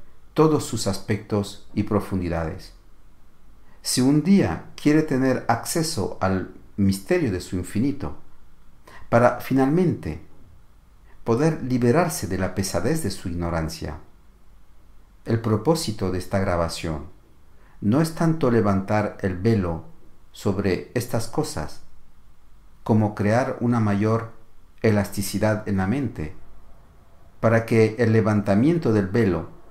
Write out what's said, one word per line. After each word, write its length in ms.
todos 300
sus 220
aspectos 840
y 120
profundidades. 920
Si 160
un 220
día 440
quiere 220
tener 460
acceso 720
al 340
misterio 560
de 80
su 160
infinito, 600
para 320
finalmente 800
poder 400
liberarse 640
de 100
la 160
pesadez 480
de 80
su 180
ignorancia, 680
el 160
propósito 720
de 60
esta 200
grabación 680
no 200
es 140
tanto 380
levantar 680
el 160
velo 480
sobre 640
estas 320
cosas, 560
como 320
crear 440
una 200
mayor 520
elasticidad 880
en 100
la 100
mente, 480
para 260
que 320
el 140
levantamiento 800
del 160
velo 420